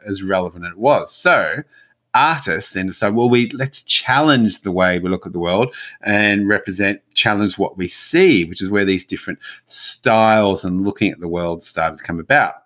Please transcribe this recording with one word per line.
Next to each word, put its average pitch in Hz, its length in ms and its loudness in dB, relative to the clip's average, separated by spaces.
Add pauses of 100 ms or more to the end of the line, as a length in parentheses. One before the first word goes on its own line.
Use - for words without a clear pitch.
as 98 160 -8
relevant 90 440 -4
as 85 60 -12
it 87 60 -20
was. 120 360 0
So 120 480 0 (540)
artists 135 580 0
then 92 120 -4
decide, 101 280 -2
"Well, 120 140 2
we, 120 220 2
let's 135 320 -8
challenge 131 800 2
the 101 100 -6
way 90 300 2
we 92 80 -4
look 92 180 -4
at 90 60 -14
the 87 80 -6
world 95 340 0 (280)
and 104 440 2
represent, 98 540 0 (140)
challenge 104 440 0
what - 180 -2
we 180 120 -4
see," 160 560 2
which 87 180 -10
is 95 80 -4
where 101 140 2
these 95 200 0
different - 360 -10 (480)
styles 110 760 2
and 92 200 -2
looking 101 280 0
at - 80 -14
the 87 80 -8
world 85 340 -4
started 80 360 -4
to - 60 -20
come 85 140 -6
about. 107 360 2 (120)